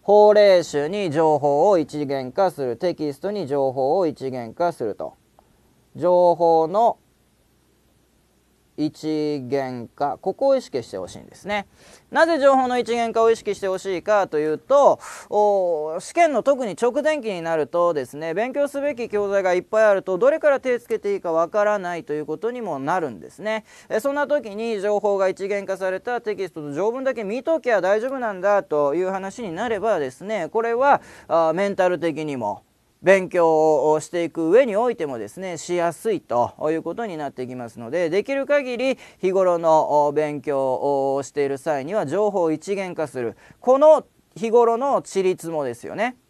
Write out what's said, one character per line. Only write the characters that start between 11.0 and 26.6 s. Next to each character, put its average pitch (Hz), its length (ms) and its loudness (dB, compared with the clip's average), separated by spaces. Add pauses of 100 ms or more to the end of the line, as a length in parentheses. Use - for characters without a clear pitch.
し 95 100 -16
い - 20 -16
ん 62 80 -20
で - 80 -20
す - 120 -18
ね。 202 200 -6 (440)
な 320 160 4
ぜ 330 140 0
情 277 160 6
報 262 100 2
の 247 120 -2
一 233 140 -4
元 233 200 -2
化 226 100 2
を 226 80 6
意 226 60 2
識 208 180 -6
し 180 60 -12
て 196 80 -4
ほ 185 100 -2
し - 60 -12 (140)
い 156 40 -8
か 202 240 2
と 156 120 -4
い 151 160 0
う 147 40 -8
と、 262 400 6 (300)
お、 180 720 0
試 - 140 -18
験 330 180 4
の 220 100 0
特 269 220 2
に 214 160 -6
直 240 220 0
前 302 180 0
期 220 100 -6
に 175 120 -6
な 165 120 -2
る 151 120 0
と 175 260 2
で 139 140 -2
す 143 100 -16
ね、 160 160 -6
勉 226 200 -2
強 285 160 0
す 277 120 -6
べ 285 140 -2
き 226 140 -8
教 202 200 -2
材 196 140 0
が 180 120 2
い 180 40 2
っ 175 40 -2
ぱ 220 200 0
い - 20 6
あ 208 100 6
る 190 80 -2
と、 185 140 -4
ど 240 140 4
れ 311 80 0
か 311 120 2
ら 269 100 2
手 247 200 -2
つ - 80 -20
け 220 100 -2
て 202 140 -4
い 196 40 -2
い 185 40 -6
か 175 100 -6
わ 165 180 0
か 208 160 0
ら 208 140 2
な 175 180 -6
い 160 80 -10
と 151 100 -6
い 151 60 -4
う 147 60 -8
こ 151 120 -6
と 220 120 -4
に 247 120 -8
も 165 160 -6
な 151 200 -2
る 156 120 -4
ん 95 100 -14
で - 80 -18
す - 120 -20
ね。 214 240 -6 (240)
え、 220 120 0
そ 277 120 -2
ん - 20 -4
な 294 120 -2
時 226 300 -4
に 220 240 -4
情 208 180 0
報 202 200 0
が 190 100 2
一 190 180 -4
元 202 200 -4
化 190 100 -4
さ 185 140 -4
れ 185 100 -4
た 240 200 -6
テ 214 160 -6
キ 185 120 -6
ス - 40 -14
ト 160 100 -12